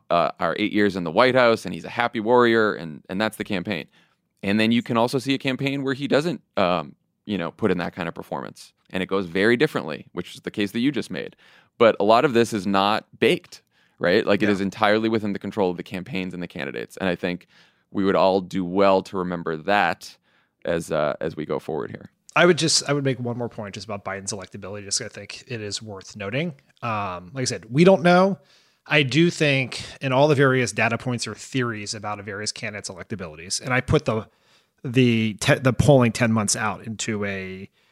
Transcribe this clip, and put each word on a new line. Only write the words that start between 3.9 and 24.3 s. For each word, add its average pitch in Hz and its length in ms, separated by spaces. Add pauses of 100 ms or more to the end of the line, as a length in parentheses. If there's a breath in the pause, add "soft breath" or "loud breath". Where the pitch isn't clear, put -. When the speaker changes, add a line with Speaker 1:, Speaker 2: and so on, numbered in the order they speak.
Speaker 1:
And 101 180
then 113 120
you 117 100
can 120 160
also 123 220
see 135 160
a - 20
campaign 135 460
where 135 100
he 135 140
doesn't, 147 340 (160)
um, 87 380 (300)
you 101 120
know, 85 140
put 104 200
in 87 60
that 87 160
kind 85 160
of - 60
performance, - 580 (160)
and 92 120
it 92 40
goes 95 200
very 95 300
differently, 113 560
which - 240
is 131 60
the - 100
case 101 200
that 117 80
you 135 120
just 110 180
made. 64 260 (420 soft breath)
But 113 220
a - 40
lot 113 220
of 135 80
this 113 180
is 101 160
not 101 400 (120)
baked, - 420 (380)
right? 92 260
Like, 101 160
it 104 60
Speaker 2:
Yeah. 104 40
Speaker 1:
is 95 80
entirely 107 480
within 107 240
the 98 80
control 98 320
of 85 60
the 87 60
campaigns 92 500
and 90 100
the 85 40
candidates. 64 500
And 95 100
I 87 80
think 90 320 (440 soft breath)
we 101 120
would 95 120
all 95 260
do 92 240
well 95 380
to 98 140
remember 87 380
that 87 640 (480)
as, 85 260
uh, 76 300
as 80 160
we 78 80
go 73 140
forward 73 320
here. - 180 (260)
Speaker 2:
I 160 100
would 175 120
just, 147 320
I 143 40
would 143 100
make 131 160
one 120 180
more 120 120
point 101 260
just 98 100
about 101 200
Biden's 98 260